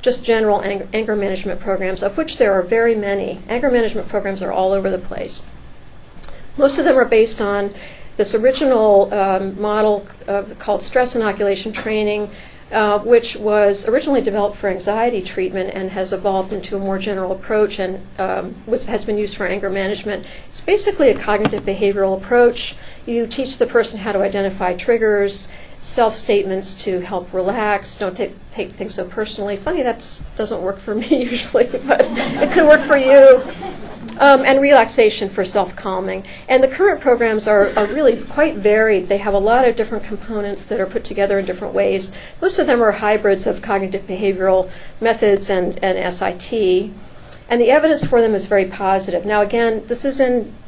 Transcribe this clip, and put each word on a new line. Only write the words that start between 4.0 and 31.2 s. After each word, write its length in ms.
programs 340
are 80
all 220
over 160
the 80
place. 480
Most 200
of 60
them 140
are 80
based 340
on 340
this 180
original, 760
um, 480
model 460
of, 320
called 240
stress 320
inoculation 560
training, 580
uh, 280
which 380
was 500
originally 340
developed 360
for 100
anxiety 540
treatment 520
and 180
has 200
evolved 400
into 240
a 40
more 180
general 340
approach 480
and, 260
um, 360
was, 220
has 180
been 120
used 200
for 80
anger 240
management. 560
It's 100
basically 500
a 80
cognitive 460
behavioral 540
approach. 580
You 200
teach 320
the 100
person 320
how 120
to 100
identify 520
triggers, 720
self-statements 960
to 180
help 300
relax, 680
don't 200
take, 160
take 200
things 240
so 120
personally. 500
Funny, 260
that 380
doesn't 260
work 180
for 160
me 120
<laughs> 240